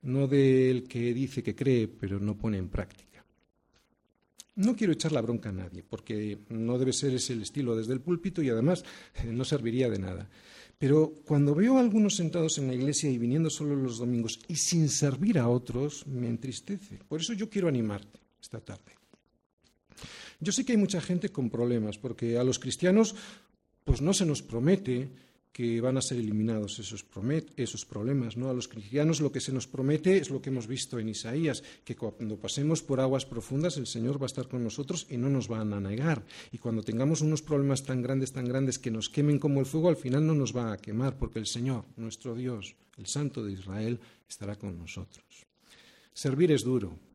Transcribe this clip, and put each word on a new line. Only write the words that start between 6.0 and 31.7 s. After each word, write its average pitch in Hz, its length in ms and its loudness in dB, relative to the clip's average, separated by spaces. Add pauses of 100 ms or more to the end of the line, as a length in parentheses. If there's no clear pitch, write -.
no 117 280 -2
debe 131 140 2
ser 131 220 0
ese 127 180 -2
el 113 100 -4
estilo 120 340 -2
desde 113 180 -2
el 131 60 -4
púlpito 170 420 -2
y 135 80 2
además, 139 340 2 (300)
eh, 117 180 -4
no 123 120 -2
serviría 123 440 0
de 101 120 0
nada. 92 280 -6 (500)
Pero 151 340 4 (120)
cuando 143 300 4
veo 226 220 6
a 262 40 8
algunos 214 340 4
sentados 160 440 0
en 135 100 0
la 127 60 0
iglesia 139 360 0
y 127 80 0
viniendo 139 320 2
solo 147 240 -2
los 127 240 -2
domingos 117 480 -2
y 165 100 -4
sin 160 320 4
servir 151 500 2
a 120 100 4
otros, 123 580 -2
me 123 220 -4
entristece. 127 680 -6 (100)
Por 160 120 -4
eso 208 120 -4
yo 214 160 -4
quiero 196 180 0
animarte 110 520 -2 (220)
esta - 200 -14
tarde. - 320 -18 (1500)
Yo 196 140 -2
sé 262 120 0
que 254 80 0
hay 220 60 6
mucha 190 220 2
gente 180 300 -2
con 123 200 -2
problemas, 113 480 0
porque 117 400 -2
a 123 60 2
los 131 160 2
cristianos, 185 560 2 (680)
pues, 131 160 2
no 170 140 2
se 190 120 4
nos 147 160 0
promete 131 680 2 (420)
que 117 300 0
van 127 160 2
a 127 60 2
ser 127 160 -2
eliminados 107 600 0
esos 104 260 -12
promet-, 147 520 -4
esos 117 280 -6
problemas, 113 520 -2
¿no? 127 120 -4
A 127 60 -2
los 120 140 -4
cristianos 139 520 0
lo 147 120 0
que 131 80 -4
se - 100 -6
nos 131 160 -4
promete 151 520 2
es - 120 -2
lo 135 100 -4
que 139 100 -6
hemos 120 180 -4
visto 123 320 -6
en 110 80 -4
Isaías, 127 560 -2 (200)